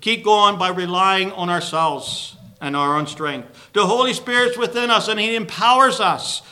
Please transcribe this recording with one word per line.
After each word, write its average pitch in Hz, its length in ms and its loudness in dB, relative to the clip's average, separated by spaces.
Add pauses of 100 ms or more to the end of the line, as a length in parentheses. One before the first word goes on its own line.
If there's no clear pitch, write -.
keep 220 220 -2
going 208 340 4
by 185 120 0
relying 185 640 0
on 180 180 -4
ourselves 160 840 -4 (240)
and 143 160 -6
our 143 200 2
own 151 120 -2
strength. 143 640 -10
The 208 140 2
Holy 247 260 2
Spirit's 247 440 0
within 240 320 -2
us, 220 200 2
and 214 100 -2
he 220 160 -2
empowers 240 640 2
us 180 540 -2